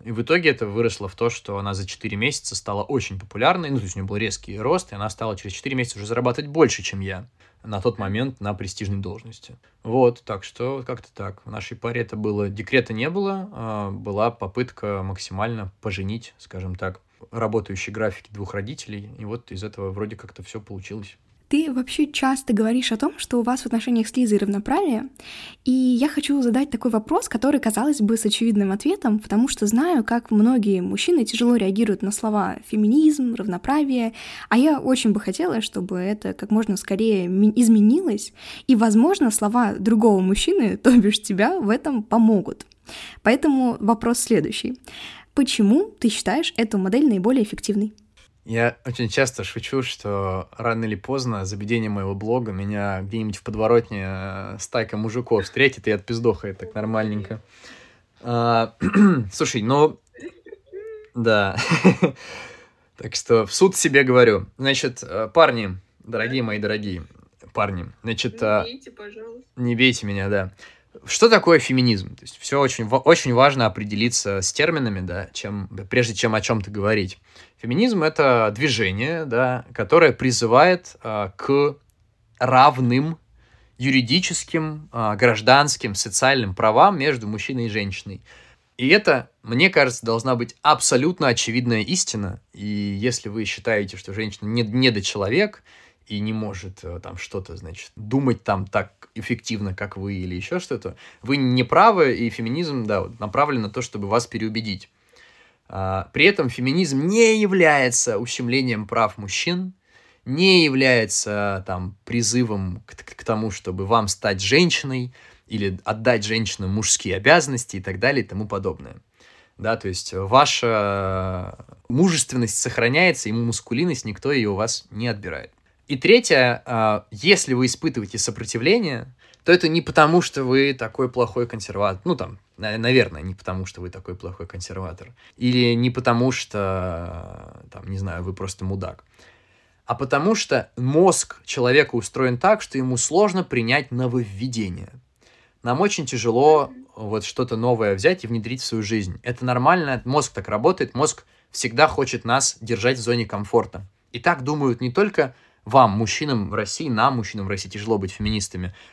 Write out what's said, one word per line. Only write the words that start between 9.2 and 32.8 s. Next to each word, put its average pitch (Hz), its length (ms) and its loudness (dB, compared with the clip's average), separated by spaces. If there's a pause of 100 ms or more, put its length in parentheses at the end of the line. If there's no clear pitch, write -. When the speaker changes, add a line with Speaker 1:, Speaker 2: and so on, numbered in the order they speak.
Speaker 1:
Вот, 120 420 2
так 98 180 -10
что 131 440 -8
как-то 120 260 -12
так. 98 320 -12
В 110 60 -14
нашей 107 260 -12
паре 120 240 -6
это 113 160 -8
было, 104 320 -2
декрета 110 440 -2
не 120 160 -4
было, 196 440 -4
а 107 380 -6
была 101 400 -2
попытка 104 720 -6
максимально 101 680 -8 (100)
поженить, 98 580 -8
скажем 92 360 -12
так, 92 260 -8 (300)
работающие 107 640 -4
графики 107 400 -6
двух 101 200 -10
родителей, 104 560 -10 (100)
и 107 60 -12
вот 117 260 -12
из 98 120 -10
этого 98 280 -10
вроде 104 260 -8
как-то - 260 -20
все 107 180 -14
получилось. 101 560 -14 (320)
Speaker 2:
Ты 302 220 0
вообще 254 400 -2
часто 262 420 -2
говоришь 226 380 0
о 220 60 -2
том, 294 220 -2
что - 200 -4
у 233 40 0
вас 247 180 -2
в - 60 -14
отношениях 226 400 0
с - 100 -14
Лизой 214 220 2
равноправие, 226 680 -2 (560)
и 254 60 2
я 254 380 4
хочу 285 320 0
задать 254 300 2
такой 233 180 -2
вопрос, 226 400 0
который, 262 300 2
казалось 240 420 0
бы, 214 160 4
с - 80 -4
очевидным 208 460 2
ответом, 220 480 0
потому 220 280 2
что - 200 -2
знаю, 262 360 2
как 233 280 -2
многие 208 500 4
мужчины 214 440 0
тяжело 240 300 2
реагируют 196 460 2
на 196 100 -2
слова 208 460 -2 (100)
«феминизм», 254 680 4